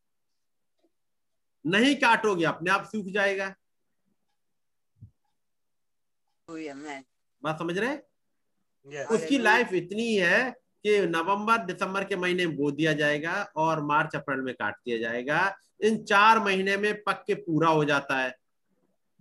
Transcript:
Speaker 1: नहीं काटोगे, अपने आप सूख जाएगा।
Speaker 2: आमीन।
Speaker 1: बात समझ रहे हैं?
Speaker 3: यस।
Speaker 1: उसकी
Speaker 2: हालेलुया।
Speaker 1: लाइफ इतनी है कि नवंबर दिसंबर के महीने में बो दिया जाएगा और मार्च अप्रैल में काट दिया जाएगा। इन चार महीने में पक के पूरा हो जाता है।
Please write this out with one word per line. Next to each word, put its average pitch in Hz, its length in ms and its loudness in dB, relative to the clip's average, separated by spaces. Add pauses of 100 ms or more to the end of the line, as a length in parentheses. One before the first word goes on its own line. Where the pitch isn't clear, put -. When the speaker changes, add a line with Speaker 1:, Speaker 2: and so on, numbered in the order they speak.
(1700)
Speaker 1:
नहीं 220 300 4
काटोगे, 220 500 2
अपने 160 260 0
आप 196 140 0
सूख 214 200 -8
जाएगा। 196 500 -2 (3000)
Speaker 2:
आमीन। 147 540 -12 (400)
Speaker 1:
बात 156 160 -4
समझ 170 180 -4
रहे 220 120 -2
हैं? 285 140 -8 (840)
Speaker 3:
यस। 143 220 -10
Speaker 1:
उसकी 208 180 0
Speaker 2:
हालेलुया। 269 180 0
Speaker 1:
लाइफ 220 300 4
इतनी 202 420 -2
है 202 360 2
कि - 480 -2
नवंबर 196 580 0
दिसंबर 190 460 -4
के 196 120 -6
महीने 180 300 0
में 156 120 -4
बो 143 140 0
दिया 156 220 0
जाएगा 151 640 -2
और 156 280 0
मार्च 151 320 0
अप्रैल 143 240 -4
में 131 160 -6
काट 104 200 -6
दिया 117 220 -6
जाएगा। 127 600 -2 (260)
इन 220 200 0
चार 214 360 6
महीने 196 380 0
में 208 260 -2
पक 190 240 -4
के 208 60 0
पूरा 165 360 2
हो 156 160 4
जाता 139 320 0
है। 127 200 -4 (840)